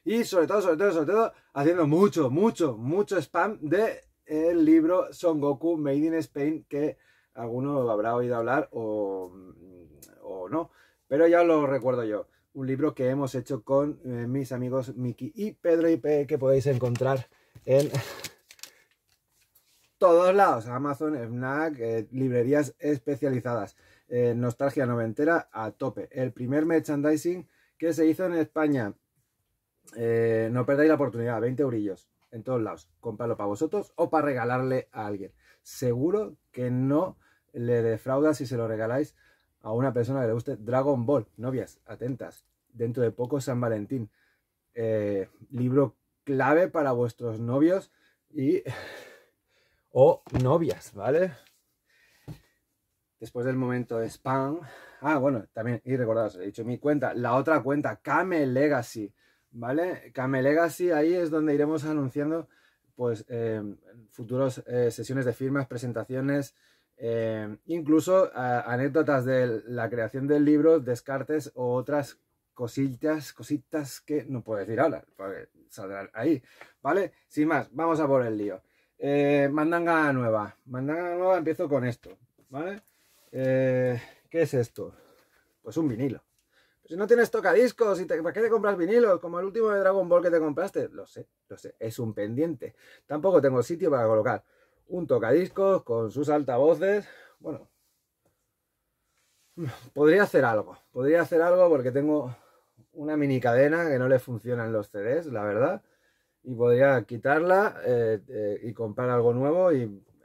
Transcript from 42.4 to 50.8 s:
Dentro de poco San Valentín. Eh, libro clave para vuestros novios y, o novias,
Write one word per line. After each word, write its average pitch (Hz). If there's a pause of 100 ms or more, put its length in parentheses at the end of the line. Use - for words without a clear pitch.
Dentro 120
de 113
poco 123
San 123
Valentín. 113 (640)
Eh, 104 (220)
libro 127 (260)
clave 143
para 147
vuestros 120
novios 143 (380)
y, 151 (1300)
o 139 (180)
novias, 139